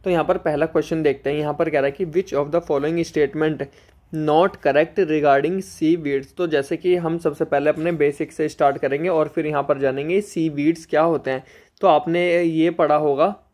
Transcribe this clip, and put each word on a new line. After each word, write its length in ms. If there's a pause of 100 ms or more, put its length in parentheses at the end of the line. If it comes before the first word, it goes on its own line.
तो 60
यहाँ 140
पर 140
पहला 280
क्वेश्चन 380
देखते 260
हैं। 80
यहाँ 160
पर 160
कह 100
रहा 60
है 60
कि 140
which 280
of 220
the 60
following 460
statement 560 (500)
not 400 (120)
correct 340
regarding 560 (100)
seaweeds। 600 (120)
तो 100
जैसे 300
कि 180
हम 220
सबसे 280
पहले 240
अपने 220
बेसिक 400
से 180
स्टार्ट 280
करेंगे 320
और 180
फिर 180
यहाँ 180
पर 160
जानेंगे 420
सीवीड्स 640
क्या 160
होते 300
हैं। 120 (380)
तो 60
आपने 540
ये 300
पढ़ा 240
होगा 380 (200)